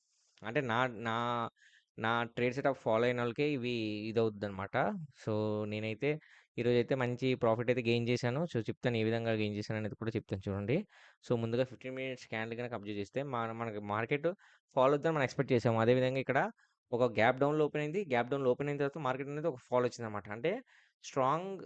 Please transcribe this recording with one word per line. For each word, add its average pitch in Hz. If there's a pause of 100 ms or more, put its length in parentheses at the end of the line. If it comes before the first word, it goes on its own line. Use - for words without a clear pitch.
(420)
అంటే 117
నా, 117 (220)
నా, 113 (800)
నా 113 (180)
ట్రేడ్ 120
సెటప్ 139
ఫాలో 113
అయిన 123
వాళ్ళకే 120
ఇవి 123 (320)
ఇదవుద్దనమాట. 104 (420)
So, - (360)
నేనైతే 107 (480)
ఈరోజైతే 120
మంచి 123
ప్రాఫిట్ 117
అయితే 123
గెయిన్ 117
చేశాను. 123
So, 170
చెప్తాను 120
ఏ 110
విధంగా 113
గెయిన్ 107
చేశాను 107
అనేది 107
కూడా 113
చెప్తాను 101
చూడండి. 101 (460)
So, -
ముందుగా 113
ఫిఫ్టీన్ 123
మినిట్స్ 131
క్యాండిల్ 113
కనుక 120
అబ్జర్వ్ 104
చేస్తే 101
మన, 117
మనకి 113
మార్కెట్ 113 (480)
ఫాలో 131
అవుద్దని 147
మనం 147
ఎక్స్‌పెక్ట్ 127
చేసాము. 117
అదేవిధంగా 127
ఇక్కడ 127 (520)
ఒక 123
గ్యాప్ 117
డౌన్‌లో 147
ఓపెన్ 147
అయింది. 156
గ్యాప్ 120
డౌన్‌లో 139
ఓపెన్ 147
అయిన 143
తర్వాత 143
మార్కెట్ 135
అనేది 151
ఒక 127
ఫాల్ 123
వచ్చిందనమాట. 110
అంటే 120 (520)
స్ట్రాంగ్ 151 (140)